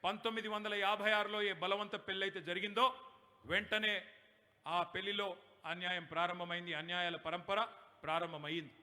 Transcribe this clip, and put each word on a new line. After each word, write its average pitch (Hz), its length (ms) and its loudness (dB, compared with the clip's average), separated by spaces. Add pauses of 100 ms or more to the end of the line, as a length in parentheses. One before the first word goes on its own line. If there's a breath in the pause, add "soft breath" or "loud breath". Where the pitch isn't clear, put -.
పంతొమ్మిది 214 440 -2
వందల 208 260 -2
యాభై 208 380 4
ఆరులో 208 300 2
ఏ 202 120 2
బలవంత 196 420 0
పెళ్ళైతే 190 460 -2
జరిగిందో 202 540 2 (500)
వెంటనే 208 600 2 (640)
ఆ 170 160 4
పెళ్లిలో 196 540 -2 (280)
అన్యాయం 175 380 -2
ప్రారంభమైంది, 175 720 0
అన్యాయాల 170 420 0
పరంపర 175 480 0 (400)
ప్రారంభమైంది. 156 680 -2 (120)